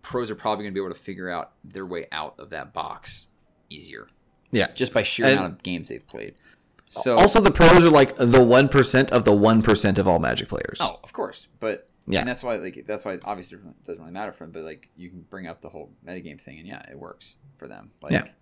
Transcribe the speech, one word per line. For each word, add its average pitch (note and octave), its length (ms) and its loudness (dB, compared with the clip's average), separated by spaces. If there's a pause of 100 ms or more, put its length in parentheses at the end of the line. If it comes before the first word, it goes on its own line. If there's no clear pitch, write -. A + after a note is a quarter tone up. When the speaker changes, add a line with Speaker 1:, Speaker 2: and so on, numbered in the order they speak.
Speaker 1:
pros A#2+ 280 -8
are G#2+ 40 -8
probably G#2 300 -6
gonna G2+ 100 -12
be G2 60 -4
able F#2 120 -8
to - 60 -16
figure F#2 320 -14
out E2+ 220 -10 (120)
their F#2+ 220 -14
way F2 260 -10
out D#2 260 -10
of - 120 -20
that C#2+ 220 -14
box - 560 -14 (420)
easier. - 380 -20 (420)
Speaker 2:
Yeah. G#2+ 220 0
Speaker 1:
Just - 200 -6
by A2+ 100 0
sheer A#2 240 -2
Speaker 2:
And C3+ 120 4
Speaker 1:
amount F#2 160 -6
of - 80 -20
games F2 260 -10
they've A#1 180 -16
played. G#1+ 280 -18 (500)
So A#2 320 -2
Speaker 2:
also, G3+ 240 6
the G3 100 4
pros E3+ 360 8
are, E3+ 40 8
like, C#3+ 260 6
the B2+ 280 6
one B2+ 240 6
percent C3 440 2
of A#2 120 2
the G#2 100 4
one G#2+ 280 4
percent G2+ 340 2
of G2 100 0
all F2 120 2
Magic A#1+ 320 -4
players. - 280 -8
Speaker 1:
Oh, - 240 -6
of - 120 -20
course. - 340 -12 (100)
But A2 300 -8 (180)
Speaker 2:
Yeah. F#2 140 -4
Speaker 1:
and - 80 -6
that's B2 140 -10
why, A#2+ 140 -6
like, F2+ 300 -12
that's G#2 200 -10
why F#2 180 -10
obviously F2+ 320 -14
it F#2 280 -20
doesn't E2+ 160 -16
really E2 120 -20
matter G2+ 200 -12
for E2+ 120 -20
them, E2 80 -20
but, D#2+ 100 -16
like, D#2 320 -20
you F2 140 -20
can F2 220 -20
bring F#2+ 160 -16
up D#2+ 160 -18
the D#2 80 -20
whole D#2 200 -20 (160)
metagame E2 320 -18
thing, - 200 -20
and E2 100 -20
yeah, - 220 -18
it - 80 -20
works - 400 -20 (180)
for - 100 -20
them. G1+ 260 -20 (100)
Like, D2 100 -6
Speaker 2:
Yeah. D3+ 120 -2 (180)